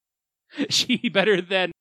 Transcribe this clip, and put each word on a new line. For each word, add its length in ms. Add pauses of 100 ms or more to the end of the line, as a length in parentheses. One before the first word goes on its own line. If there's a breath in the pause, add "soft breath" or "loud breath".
(160)
<laughs> 420
Is 160
she 360
better 320
than 400